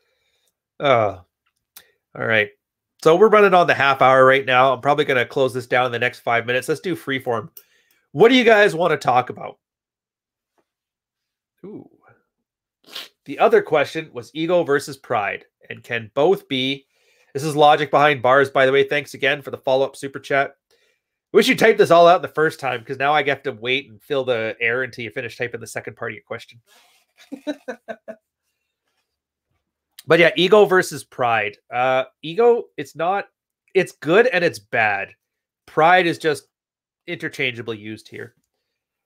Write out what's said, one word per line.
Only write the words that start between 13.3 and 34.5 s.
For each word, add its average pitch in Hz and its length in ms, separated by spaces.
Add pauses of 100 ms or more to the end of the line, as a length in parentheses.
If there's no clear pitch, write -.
other 208 240
question 151 500
was 117 220
ego 165 300
versus 139 320
pride, 98 500 (240)
and 117 120
can 113 320
both 185 320
be, 135 400 (460)
this 135 100
is 151 140
Logic 151 340
Behind 143 320
Bars, 135 280
by 135 160
the 135 60
way. 139 120
Thanks 147 300
again 139 280
for 131 80
the 113 80
follow-up 135 380
super 139 240
chat. 139 360 (760)
Wish 226 160
you 240 80
typed 226 220
this 180 120
all 170 160
out 175 160
the 139 60
first 156 320
time, 123 240
'cause 135 140
now 139 140
I 151 120
have 139 200
to 139 80
wait 123 360
and 107 140
fill 135 220
the 113 360
air 120 220
until 123 220
you 107 60
finish 120 260
typing 117 240
the 113 60
second 113 300
part 120 160
of 107 40
your - 80
question. 117 360 (720)
<laughs> 269 140 (2500)
But 170 140
yeah, 165 160
ego 185 280
versus 170 400
pride. 110 540 (140)
Uh, 131 320 (180)
ego, 226 440 (100)
it's - 180
not, 180 320 (480)
it's 180 180
good 196 360
and 180 160
it's - 140